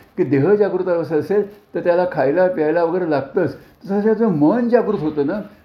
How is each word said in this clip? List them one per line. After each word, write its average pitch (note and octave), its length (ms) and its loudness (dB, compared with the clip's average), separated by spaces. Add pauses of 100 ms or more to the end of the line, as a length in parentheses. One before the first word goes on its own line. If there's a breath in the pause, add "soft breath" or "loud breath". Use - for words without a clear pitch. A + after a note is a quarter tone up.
(180 loud breath)
की, F3+ 60 0
देह C#3 300 2
जागृत F#3 340 0
अवस्था E3 280 -2
असेल G3 600 -4
तर F3 40 -4
त्याला F3 320 2
खायला D#3+ 360 2
प्यायला D#3+ 360 0
वगैरे E3+ 280 -2
लागतंच, C#3+ 440 -2
तसं - 440 -8
त्याचं A3 280 2
मन F#3+ 420 2
जागृत A3 300 2
होतं D3 260 -2
ना, G3 160 -4 (240 loud breath)